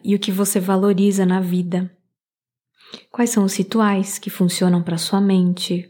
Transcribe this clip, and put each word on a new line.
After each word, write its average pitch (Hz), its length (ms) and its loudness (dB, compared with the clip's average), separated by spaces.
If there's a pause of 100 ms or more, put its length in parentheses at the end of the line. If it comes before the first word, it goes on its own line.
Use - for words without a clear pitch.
e 196 100 0
o 202 60 2
que 202 120 -4
você 202 280 0
valoriza 196 680 2
na 185 140 2
vida. 180 520 -2 (1160)
Quais 240 200 -2
são 202 160 2
os 190 100 -2
rituais 202 640 0
que - 100 -12
funcionam 180 540 0
pra 170 140 -4
sua 196 240 -2
mente, 180 680 0